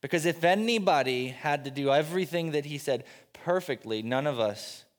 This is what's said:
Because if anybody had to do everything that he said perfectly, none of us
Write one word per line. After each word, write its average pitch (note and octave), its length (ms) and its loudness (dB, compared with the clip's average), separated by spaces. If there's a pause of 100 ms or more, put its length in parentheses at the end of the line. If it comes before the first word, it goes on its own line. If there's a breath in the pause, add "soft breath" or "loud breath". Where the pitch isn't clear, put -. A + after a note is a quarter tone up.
Because D#3 260 0
if E3 180 0
anybody F3 840 2
had C#3+ 360 -2
to C#3 60 -6
do C#3 200 0
everything E3 600 0
that D3 160 -2
he D3 120 -8
said C3 260 -2 (280 loud breath)
perfectly, B2+ 720 -2
none B2+ 240 0
of C#3 120 -2
us G#2 460 -4 (140)